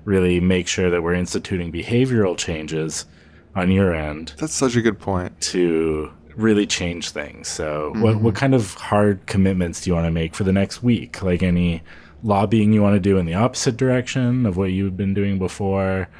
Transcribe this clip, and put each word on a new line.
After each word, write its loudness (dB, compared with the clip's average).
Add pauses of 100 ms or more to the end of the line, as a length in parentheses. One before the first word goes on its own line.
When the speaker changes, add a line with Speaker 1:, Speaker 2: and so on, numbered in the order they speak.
Speaker 1:
really 2
make 2
sure 0
that 0
we're 0
instituting -4
behavioral 0
changes -6 (480)
on 2
your 4
end -6
Speaker 2:
That's -4
such 0
a 2
good 0
point. -6 (120)
Speaker 1:
to 0 (260)
really 4
change -6
things. -10
So -6
what, 4
Speaker 2:
Mm-hmm. 0
Speaker 1:
what 2
kind 2
of 0
hard 2
commitments 0
do -2
you 2
wanna 0
make -2
for -4
the 2
next 0
week? 0
Like, 0
any 0 (400)
lobbying 2
you 4
wanna 4
do 2
in 0
the -2
opposite 0
direction 0
of 0
what 0
you've -2
been -2
doing 0
before? -2 (120)